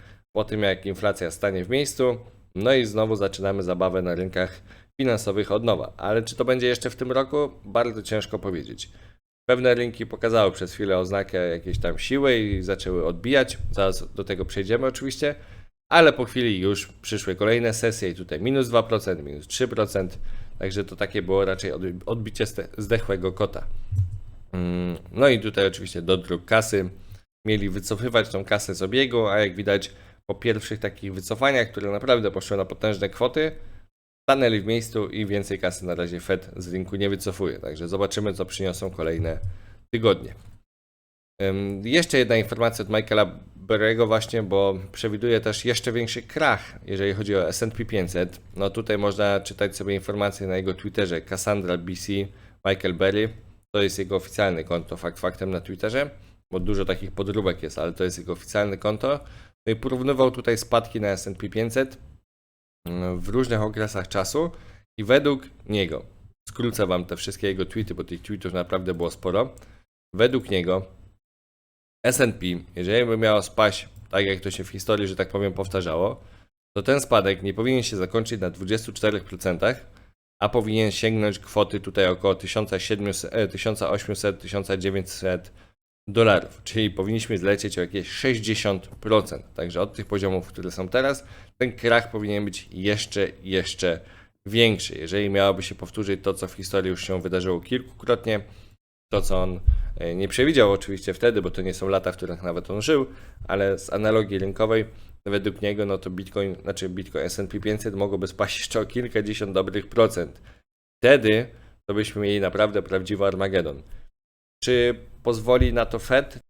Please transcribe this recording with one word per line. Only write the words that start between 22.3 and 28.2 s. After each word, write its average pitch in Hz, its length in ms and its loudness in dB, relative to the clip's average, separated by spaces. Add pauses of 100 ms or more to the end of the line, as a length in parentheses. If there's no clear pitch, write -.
ste-, - 220 -6 (100)
zdechłego 98 540 0
kota. - 360 -2 (840)
Mm, 90 440 -2 (140)
no 131 160 6
i 123 120 6
tutaj 104 280 2
oczywiście 92 340 -6
dodruk 87 440 0
kasy, 107 440 2 (580)
mieli 104 220 2
wycofywać 107 600 0